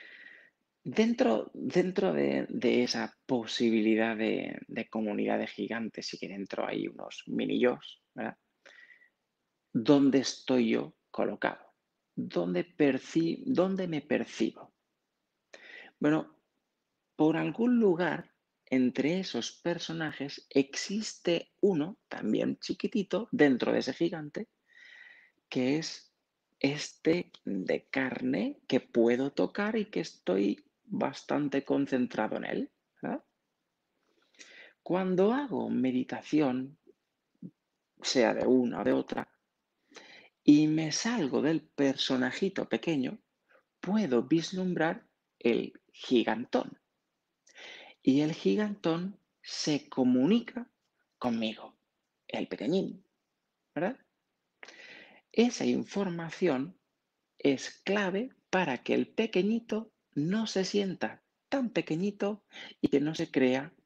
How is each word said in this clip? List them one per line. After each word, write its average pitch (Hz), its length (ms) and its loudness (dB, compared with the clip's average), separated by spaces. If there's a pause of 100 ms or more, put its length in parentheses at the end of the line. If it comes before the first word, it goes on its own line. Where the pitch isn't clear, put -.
(840)
Dentro, 226 680 2
dentro 185 600 0
de, 139 360 2
de 120 340 2
esa 117 440 -2
posibilidad 110 880 2
de, 101 420 -2 (100)
de - 200 -8
comunidad 107 500 -2
de 110 100 -4
gigantes 110 680 -6
y - 40 -14
que 87 100 -10
dentro 98 380 -6
hay - 220 -4
unos - 380 -14
mini 113 340 -2
yos, - 420 -2 (120)
¿verdad? 113 240 -8 (1300)
¿Dónde 135 480 6
estoy 123 500 0
yo 120 240 -2 (160)
colocado? - 560 -4 (520)
¿Dónde 175 460 -2
perci-, 151 800 0
dónde 185 440 0
me 156 120 -4
percibo? - 720 -4 (1300)
Bueno, 151 340 0 (800)
por 160 220 4
algún 226 420 2
lugar 175 540 2 (320)
entre 131 560 0
esos 160 320 -6
personajes 160 960 -6
existe - 1120 -2
uno, 185 380 2 (100)
también 113 500 -2
chiquitito, - 760 -4
dentro 131 400 4
de 117 80 2
ese 127 120 -4
gigante, 170 560 -4 (1040)
que 131 260 0
es - 340 -8 (480)
este 151 720 -2 (140)
de 92 460 -4
carne 135 760 -2
que 131 140 2
puedo 120 520 2
tocar 208 440 -2
y 208 140 -2
que 180 100 -4
estoy 196 640 -2 (200)
bastante 139 800 -2
concentrado 127 720 -2
en - 80 -8
él, - 240 -6 (320)
¿verdad? 226 200 -6 (1600)
Cuando 185 520 2
hago 202 340 -4
meditación, 127 1120 0 (1200)
sea 110 320 2
de 107 140 0
una 123 340 2
o 104 40 -2
de 127 100 2
otra, - 340 -4 (1200)
y 151 200 8
me 156 240 0
salgo 151 500 -2
del 156 180 0
personajito 135 1080 -2
pequeño, 139 500 -2 (640)
puedo 175 420 2
vislumbrar 170 800 -2 (360)
el - 320 0 (180)
gigantón. - 880 0 (1200)
Y 131 200 4
el 156 120 0
gigantón 190 840 -2 (240)
se - 460 -4
comunica 143 840 2 (480)
conmigo, 113 580 -4 (520)
el - 180 -4
pequeñín, 120 580 -4 (720)
¿verdad? 190 240 -4 (1300)
Esa 233 320 2
información 165 1120 -2 (600)
es - 440 -2
clave 196 480 0 (180)
para 156 360 0
que 120 100 2
el 123 140 0
pequeñito 220 840 -2 (220)
no 185 320 0
se 190 180 -2
sienta 190 600 -4 (240)
tan 262 220 -2
pequeñito 202 720 -4 (360)
y - 60 0
que 139 140 4
no 151 160 -2
se 165 160 -4
crea 131 420 2 (120)